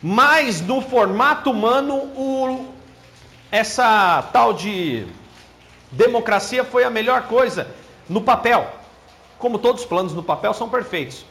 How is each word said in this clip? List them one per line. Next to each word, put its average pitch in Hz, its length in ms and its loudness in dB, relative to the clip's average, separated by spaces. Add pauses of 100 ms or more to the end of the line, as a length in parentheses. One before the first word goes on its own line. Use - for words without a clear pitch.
Mas 240 600 2
no 233 180 0
formato 254 680 2
humano, 254 460 0
o, 262 760 -4 (760)
essa 214 800 2
tal 240 220 4
de 165 540 -4 (840)
democracia 226 720 0
foi 247 200 0
a 247 60 2
melhor 233 340 0
coisa 220 440 0 (400)
no 196 140 -2
papel. 233 480 2 (720)
Como 240 180 -2
todos 247 240 0
os - 60 -12
planos 175 260 -2
no 165 80 -8
papel 175 320 -2
são 226 160 -6
perfeitos. 170 600 -6